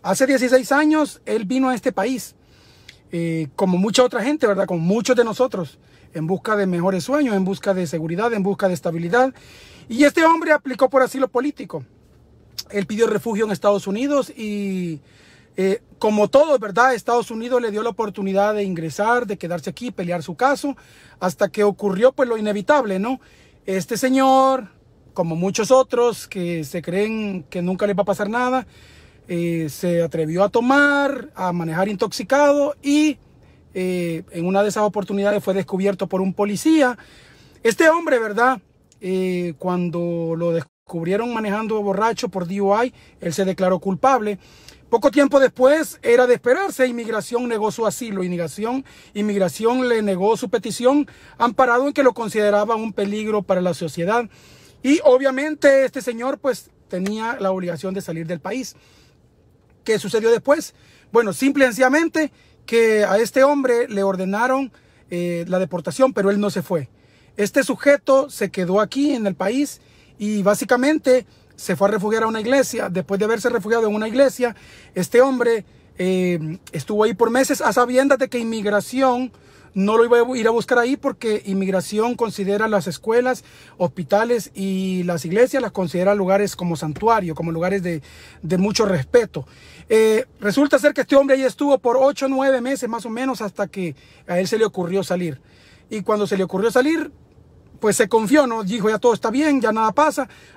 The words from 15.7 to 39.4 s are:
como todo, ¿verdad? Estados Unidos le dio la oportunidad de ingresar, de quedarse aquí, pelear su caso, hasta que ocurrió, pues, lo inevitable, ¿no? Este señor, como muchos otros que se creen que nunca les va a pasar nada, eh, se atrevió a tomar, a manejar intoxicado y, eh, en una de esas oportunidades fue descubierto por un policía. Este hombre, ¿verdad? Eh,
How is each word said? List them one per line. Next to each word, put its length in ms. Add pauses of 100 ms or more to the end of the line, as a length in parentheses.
como 260
todo, 320
¿verdad? 360
Estados 360
Unidos 320
le 80
dio 140
la 60
oportunidad 640
de 100
ingresar, 600
de 120
quedarse 340
aquí, 220
pelear 320
su 100
caso, 420 (440)
hasta 280
que 140
ocurrió, 480
pues, 180
lo 80
inevitable, 640
¿no? 220 (460)
Este 300
señor, 720 (480)
como 220
muchos 340
otros 560
que 380
se 180
creen 680
que 140
nunca 240
les 100
va 60
a 40
pasar 220
nada, 380 (600)
eh, 420
se 320
atrevió 400
a 60
tomar, 880
a 160
manejar 360
intoxicado 920
y, 360 (560)
eh, 580
en 120
una 200
de 60
esas 120
oportunidades 640
fue 100
descubierto 540
por 120
un 140
policía. 640 (640)
Este 280
hombre, 280
¿verdad? 420 (400)
Eh, 580